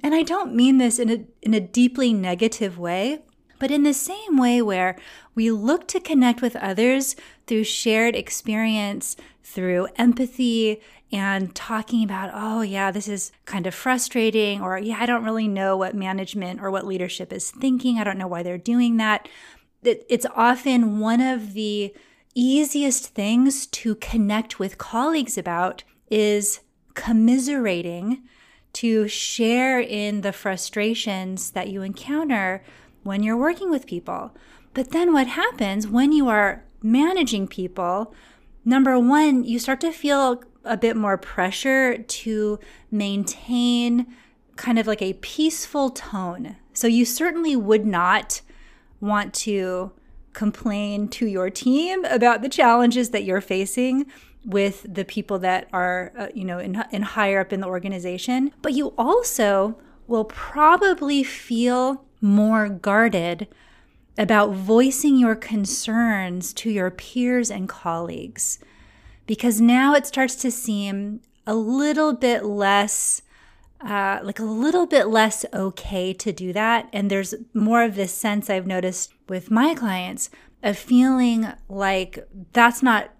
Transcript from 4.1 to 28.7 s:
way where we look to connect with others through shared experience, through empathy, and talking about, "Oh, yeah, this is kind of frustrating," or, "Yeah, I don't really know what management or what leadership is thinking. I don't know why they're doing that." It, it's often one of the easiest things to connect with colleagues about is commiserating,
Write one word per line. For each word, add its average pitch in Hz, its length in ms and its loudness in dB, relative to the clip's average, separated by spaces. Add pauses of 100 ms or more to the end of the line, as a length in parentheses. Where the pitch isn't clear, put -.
way 247 240 4
where 185 360 0 (380)
we 226 160 2
look 226 380 0
to 370 120 -4
connect 254 420 2
with 233 140 -2
others 240 600 0 (300)
through 220 180 0
shared 226 520 0
experience, 214 1000 -4 (260)
through 180 540 -2
empathy, 233 840 0 (300)
and 196 440 -2
talking 226 500 -2
about, 190 300 -6
"Oh, 220 260 -4
yeah, 196 300 -2
this 202 180 -6
is 202 240 -8 (140)
kind 185 200 -6
of 180 80 -6
frustrating," 220 840 0
or, 185 180 -4
"Yeah, 214 220 -6
I 240 60 0
don't 240 180 0
really 220 240 -2
know 190 280 0
what 190 180 -2
management 190 640 -6
or 196 100 -6
what 190 160 -4
leadership 180 460 -6
is 190 180 -8
thinking. 254 480 0
I 208 60 -2
don't 196 140 -2
know 185 80 -6
why 175 160 -6
they're 180 160 -6
doing 233 400 2
that." 214 280 2 (560)
It, 240 280 0
it's 240 160 0 (100)
often 240 640 2
one 226 240 2
of 233 320 -2
the 208 400 -4 (400)
easiest 269 720 2
things 240 600 0
to - 280 -4
connect 220 640 -2
with 190 180 -6
colleagues 277 640 -2
about 175 440 -4 (280)
is 208 500 0 (340)
commiserating, 226 1300 0 (520)